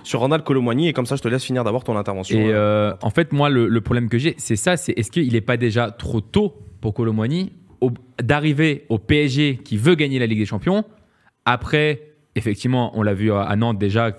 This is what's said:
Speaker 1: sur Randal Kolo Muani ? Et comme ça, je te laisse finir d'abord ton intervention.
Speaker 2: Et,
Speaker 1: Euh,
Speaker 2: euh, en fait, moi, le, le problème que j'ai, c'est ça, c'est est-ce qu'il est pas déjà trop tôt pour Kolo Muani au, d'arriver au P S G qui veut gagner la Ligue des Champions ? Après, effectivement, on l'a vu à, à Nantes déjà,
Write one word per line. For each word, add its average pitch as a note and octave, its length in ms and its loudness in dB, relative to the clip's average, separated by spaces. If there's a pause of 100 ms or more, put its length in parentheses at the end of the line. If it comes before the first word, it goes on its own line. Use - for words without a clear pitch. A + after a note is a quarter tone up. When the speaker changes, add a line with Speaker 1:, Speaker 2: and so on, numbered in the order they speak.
Speaker 1:
sur - 180 -4
Randal D3+ 220 2
Kolo C3+ 200 0
Muani ? B2 260 2
Et D3 40 0
comme B2 140 -2
ça, C#3 100 -4
je C3+ 60 -6
te A#2+ 60 -2
laisse B2+ 160 -2
finir B2+ 180 -2
d'abord A2+ 220 -2
ton A2+ 120 -2
intervention. G2+ 420 -2
Speaker 2:
Et, G#2+ 140 4
Speaker 1:
Euh, G#2 380 2
Speaker 2:
euh, - 120 -6
en A2 80 -2
fait, D3+ 220 0
moi, C#3+ 180 2
le, A#2+ 180 2
le A2+ 120 2
problème A#2+ 280 -2
que A#2 100 0
j'ai, D3+ 200 -2
c'est - 180 -2
ça, F3+ 200 0
c'est - 160 -4
est-ce A2+ 200 -4
qu'il B2+ 240 0
est A2 60 2
pas B2 160 0
déjà A#2 340 0
trop - 280 -6
tôt G3+ 340 0 (260)
pour A2 120 -4
Kolo A2+ 200 -2
Muani C#3 400 -2 (280)
au, B2 120 0 (280)
d'arriver D3 680 0
au A2 100 0
P D3 280 2
S C3 60 0
G C#3 320 0
qui A2+ 120 -4
veut C#3 180 4
gagner C#3+ 240 0
la A#2+ 80 0
Ligue A2 140 0
des G#2+ 60 2
Champions ? F3+ 380 -2 (600)
Après, D3+ 580 0 (340)
effectivement, A#2+ 600 -2
on A2 60 0
l'a G#2 120 2
vu G#2+ 180 0
à, G2+ 100 2
à G2+ 140 0
Nantes A2+ 220 0
déjà, G#2 400 0